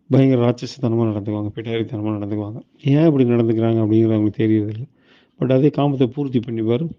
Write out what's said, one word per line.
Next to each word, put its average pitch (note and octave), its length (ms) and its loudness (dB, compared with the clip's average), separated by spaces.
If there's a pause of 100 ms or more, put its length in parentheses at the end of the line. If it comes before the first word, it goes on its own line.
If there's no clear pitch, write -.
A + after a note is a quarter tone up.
(100)
பயங்கர C3 400 4
ராட்சசத்தனமா A#2+ 540 -2
நடந்துக்குவாங்க, G#2 500 -4
பிடாரித்தனமா A2 580 -6
நடந்துக்குவாங்க. G#2 480 -8 (240)
ஏன் C#3+ 220 4
இப்படி C#3 180 4
நடந்துக்கிறாங்க A2+ 560 2
அப்படிங்கிறது A2 340 2
அவங்களுக்கு G#2+ 300 0
தெரியறதில்ல. G#2+ 520 -2 (440)
But C3 120 0
அதே C3 160 4
காமத்தை C#3 380 0
பூர்த்தி B2+ 340 -4
பண்ணி A2+ 220 -4
பாரு A#2+ 260 -2 (100)